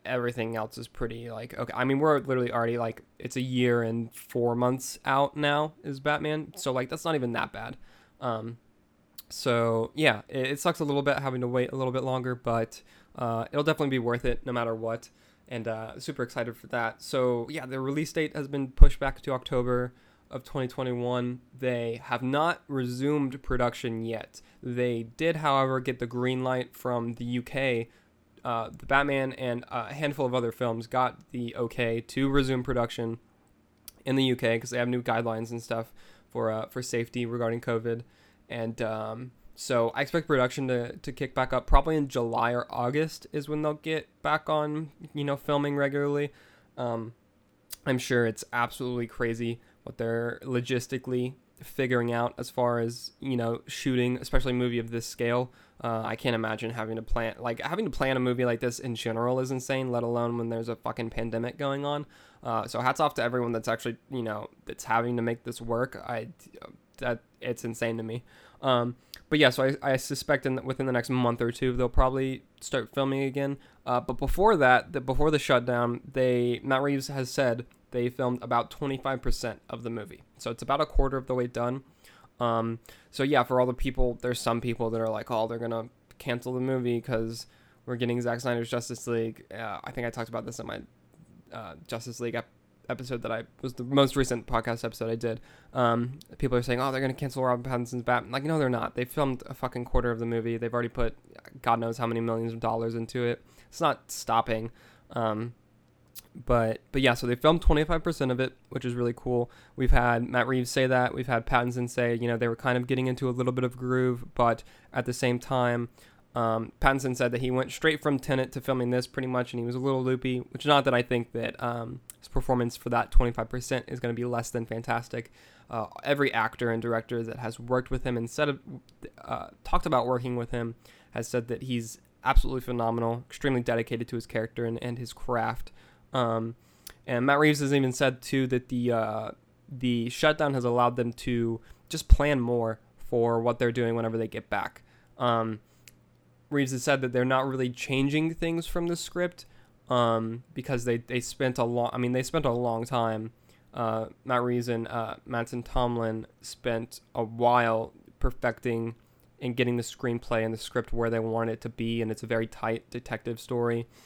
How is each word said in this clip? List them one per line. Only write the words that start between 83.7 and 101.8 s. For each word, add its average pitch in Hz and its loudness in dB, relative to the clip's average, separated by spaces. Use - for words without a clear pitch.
people, 123 0
there's 123 -2
some 117 0
people 117 -2
that 113 -2
are 113 0
like, 110 -4
"Oh, 113 0
they're 117 -4
gonna 117 -4
cancel 123 -4
the 127 -2
movie 123 0
'cause 113 -4
we're 123 -6
getting 120 0
Zack 120 -2
Snyder's 120 0
Justice 120 -6
League." 113 -2
Uh, 104 -8
I - -10
think 120 -4
I 117 -4
talked 113 -6
about 113 -6
this 123 -10
in - -10
my, - -8
uh, 92 -14
Justice 117 -10
League 117 -4
ep-, 117 -8
episode 123 -6
that 117 -4
I, 113 -6
was 127 -6
the 123 -8
most 135 4
recent 123 2
podcast 117 -2
episode 113 -4
I 117 -2
did. 117 -4
Um, 123 2
people 123 2
are 120 0
saying, 123 0
"Oh, 135 0
they're 131 0
gonna 131 0
cancel 131 -4
Robert 123 0
Pattinson's 120 -2
Batman." 120 0
Like, 135 -2
no, 160 2
they're 135 4
not. 120 -2
They 123 -2
filmed 135 -2
a 127 -10
fucking 123 -6
quarter 123 2
of 113 -2
the 117 -4
movie. 117 -2
They've 117 -4
already 120 -2
put 117 0
God 117 2